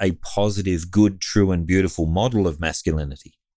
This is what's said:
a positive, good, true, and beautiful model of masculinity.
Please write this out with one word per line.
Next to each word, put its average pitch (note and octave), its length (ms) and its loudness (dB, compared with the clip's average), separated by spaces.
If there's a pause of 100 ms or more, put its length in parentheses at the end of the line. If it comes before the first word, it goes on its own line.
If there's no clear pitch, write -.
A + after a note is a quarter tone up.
a F#2 120 0
positive, F#2+ 760 -2
good, G2+ 320 4
true, G2 300 0
and E2+ 160 -2
beautiful F#2 400 0
model G2+ 400 0
of D#2 120 -4
masculinity. D#2 760 -4 (240)